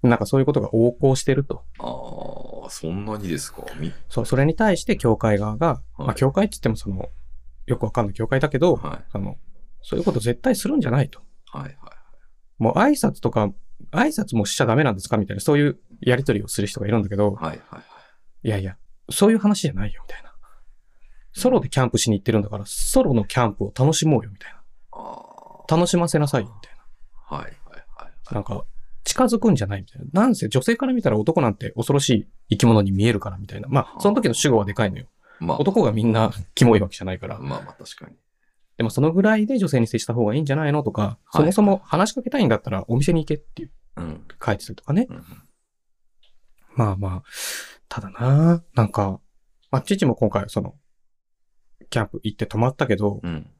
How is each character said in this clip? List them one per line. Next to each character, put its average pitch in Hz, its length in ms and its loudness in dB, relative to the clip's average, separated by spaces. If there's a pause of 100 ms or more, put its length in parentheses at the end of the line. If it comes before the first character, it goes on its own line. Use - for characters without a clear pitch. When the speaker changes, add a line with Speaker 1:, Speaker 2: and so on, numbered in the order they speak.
Speaker 1:
な 120 140 6
ん - 20 -2
か 104 80 -2
そ 135 120 2
う - 20 4
い - 20 2
う 131 40 2
こ 147 60 2
と 127 80 2
が 104 120 -4
横 117 220 4
行 135 200 2
し - 80 -2
て 135 100 0
る 139 120 0
と。 - 180 -8 (160)
Speaker 2:
あ - 60 -12
ー、 - 840 -10
そ - 180 -8
ん 98 160 -6
な 107 140 -8
に 101 100 -8
で 76 100 -4
す - 140 -10
か？ - 100 -16 (160)
み-、 - 140 -6 (160)
Speaker 1:
そ 120 140 -2
う、 107 40 -2
そ - 80 0
れ 131 100 4
に 156 120 2
対 214 200 4
し - 80 -8
て - 120 2
教 113 200 4
会 107 220 2
側 107 180 -2
が、 160 100 2
Speaker 2:
は 147 80 2
い。 - 320 -12
Speaker 1:
ま 127 40 0
あ、 - 40 -2
教 135 180 2
会 196 140 2
っ - 20 -2
て - 80 -8
言 - 20 -14
っ - 40 -14
て - 60 2
も 110 60 0
そ - 160 -8
の、 92 180 -6 (580)
よ 123 100 0
く - 80 -4
わ 107 80 -4
か 120 100 0
ん 104 40 2
な 101 40 -4
い 95 40 -8
教 110 120 -4
会 135 140 2
だ 151 80 0
け 143 100 -2
ど、 160 160 4
Speaker 2:
は 76 220 -6
い。 - 160 -12
Speaker 1:
あ 104 60 -4
の、 95 180 -6 (440)
そ - 140 -8
う - 60 -2
い - 20 -4
う - 20 -4
こ 202 60 2
と - 80 0
絶 117 240 -2
対 254 140 2
す - 100 -6
る 294 100 0
ん 269 40 2
じ 143 80 -2
ゃ - 20 0
な 131 100 2
い 143 80 0
と。 - 120 -18 (300)
Speaker 2:
は 143 100 -12
い - 20 -12
は 139 60 -12
い 139 140 -18
は - 100 -18
い。 - 40 -20 (600)
Speaker 1:
も 113 140 2
う - 60 0
挨 247 120 6
拶 - 320 0
と 117 80 0
か、 104 220 2 (400)
「挨 214 140 2
拶 262 300 -2
も 104 80 2
し - 120 -4
ち - 40 -2
ゃ 127 60 4
ダ 113 80 4
メ 143 80 4
な 135 80 4
ん 104 60 0
で 92 40 -10
す - 80 -14
か？」 117 100 0
み 101 80 0
た - 80 -10
い - 20 -4
な、 98 40 -6
そ 147 140 2
う 143 40 4
い 147 100 4
う 143 100 -4 (220)
や 123 160 2
り 135 80 -2
取 104 160 2
り 98 40 -8
を - 40 -12
す - 120 -4
る 101 60 0
人 - 140 -8
が 101 80 -4
い - 20 0
る 117 80 2
ん 104 40 0
だ 98 60 -4
け 101 60 -6
ど、 101 200 2
Speaker 2:
は 82 120 -8
い - 20 -4
は 78 60 -8
い 80 40 -18 (120)
は 80 80 -18
い。 - 40 -20 (600)
Speaker 1:
「い 113 80 -2
や 104 80 0
い 95 60 -4
や、 95 120 -8 (320)
そ - 200 4
う - 20 6
い 226 40 4
う 220 40 2
話 202 240 2
じ 156 80 0
ゃ - 20 -12
な 98 140 -2
い - 60 -4
よ」 - 160 -8
み - 40 -10
た - 60 -10
い - 60 -16
な。 - 80 -18 (1000)
ソ - 180 2
ロ 240 100 4
で 131 80 -6
キ - 100 0
ャ 131 80 4
ン 113 40 0
プ 117 80 0
し - 120 2
に 104 80 2
行 - 40 -6
っ - 20 -20
て 113 80 0
る 110 80 4
ん - 20 -2
だ 104 60 -4
か 104 100 2
ら、 98 80 -8
ソ - 380 2
ロ 147 100 2
の 107 100 2
キ - 120 -4
ャ 123 100 4
ン 101 80 -2
プ - 100 -4
を 98 140 -6
楽 143 140 4
し 156 140 0
も 139 140 4
う 104 40 -10
よ 104 60 -14
み 101 80 -18
た - 100 -20
い - 40 -18
な。 - 100 -18 (300)
Speaker 2:
あ - 300 -16
ー。 - 140 -20 (320)
Speaker 1:
楽 170 200 4
し - 80 2
ま 170 100 2
せ 160 140 2
な 147 80 2
さ 139 100 0
い 104 60 -2
よ - 100 -14
み - 120 -18
た - 60 -18
い - 60 -16
な。 - 600 -16
Speaker 2:
は - 40 -10
い - 20 -12
は - 40 -12
い - 40 -16 (180)
は - 60 -18
い - 80 -18 (120)
は - 120 -16
い。 - 260 -12
Speaker 1:
な 104 60 -4
ん 98 40 -10
か、 - 200 -8 (380)
近 - 220 0
づ 233 160 0
く 226 100 4
ん 165 60 4
じ 104 80 -2
ゃ - 20 -6
な 101 100 -6
い 98 40 -8
み 92 80 -14
た - 100 -20
い 143 40 -14 (100)
な。 185 100 4
な 247 60 6
ん 233 80 2
せ - 120 -4
女 127 140 2
性 233 140 2
か 269 100 -4
ら 262 60 0
見 240 100 0
た 135 80 2
ら 107 80 2
男 131 240 2
な 117 80 4
ん 95 60 -4
て - 160 -10
恐 113 200 -2
ろ 143 60 4
し 139 120 0
い 113 180 2 (220)
生 98 60 2
き 120 100 4
物 110 160 8
に 98 100 0
見 98 120 2
え 117 80 4
る 101 60 0
か - 120 -6
ら 92 60 -12
み 98 120 -14
た - 80 -14
い 101 40 -10
な。 98 80 -12
ま 135 120 2
あ、 - 40 -2
Speaker 2:
は - 140 -16
あ。 - 20 -14
Speaker 1:
そ 202 80 4
の 208 60 2
時 220 140 2
の 117 60 0
主 - 160 2
語 117 80 6
は 101 60 4
で 101 80 -4
か 113 140 0
い 95 60 -2
の 101 60 -10
よ。 127 100 -16 (320)
Speaker 2:
ま 85 140 0
あ。 - 40 -4
Speaker 1:
男 202 240 4
が 123 100 4
み 110 120 0
ん 117 80 4
な 113 200 4 (220)
キ - 100 6
モ 117 120 10
い 98 40 6
わ 95 80 -2
け - 80 -14
じ - 60 -12
ゃ - 20 -12
な 92 80 -6
い 90 60 -8
か - 80 -12
ら。 - 120 -10
Speaker 2:
ま 69 200 -8
あ - 20 -8
ま - 120 -18
あ、 - 20 -20
確 - 220 -20
か - 120 -20
に。 - 80 -20 (600)
Speaker 1:
で 120 80 0
も 110 60 -2
そ 131 100 -2
の 151 100 4
ぐ 180 120 2
ら 214 140 4
い 214 100 2
で 262 120 0
女 190 100 0
性 131 120 2
に 113 60 4
接 117 120 -4
し - 80 -6
た 113 80 -4
方 120 100 2
が 104 100 0
い 139 40 0
い 160 40 0
ん - 20 -2
じ 139 80 -2
ゃ 143 40 2
な 156 120 0
い 143 40 2
の 147 120 0
と 101 80 -2
か、 107 100 -2
Speaker 2:
は 101 40 0
い - 40 -2
は - 40 -10
い。 - 40 -20 (140)
Speaker 1:
そ - 100 4
も 165 100 4
そ 208 100 4
も 196 220 4
話 180 260 0
し - 40 -14
か 254 80 -6
け - 80 -6
た 285 80 -2
い 233 60 4
ん - 40 4
だ 110 100 2
っ - 40 -6
た - 80 -8
ら 95 180 -4
お 113 80 0
店 135 160 2
に 160 120 2
行 - 20 -12
け 151 80 -2
っ 143 40 -8
て - 240 -14
い - 40 -12
う - 40 -20 (260)
Speaker 2:
う - 60 -12
ん。 78 220 -12 (200)
Speaker 1:
書 120 80 0
い 98 60 -2
て - 60 -14
た - 80 -16
り - 40 -14
と - 80 -20
か 139 80 -2
ね。 220 180 2
Speaker 2:
う - 20 -14
ん - 40 -14
う - 20 -16
ん。 - 60 -20 (1500)
Speaker 1:
ま 110 140 2
あ 95 60 -2
ま 98 120 -4
あ、 92 140 -6 (680)
た - 120 -8
だ 101 100 -12
な、 156 520 4 (120)
な 117 100 6
ん 104 60 0
か、 98 300 -2 (500)
ま 131 100 2
あ、 - 20 -16
父 196 240 2
も 120 80 4
今 110 160 2
回 101 180 0
そ - 120 -2
の、 - 160 -8 (1120)
キ - 80 -2
ャ 165 60 0
ン - 40 -10
プ - 140 -12
行 104 120 -6
っ - 20 -20
て 107 100 -6
泊 - 120 -6
ま 120 100 2
っ 135 80 -4
た 127 100 0
け 107 100 2
ど、 101 260 -2
Speaker 2:
う 87 60 -6
ん。 78 320 -8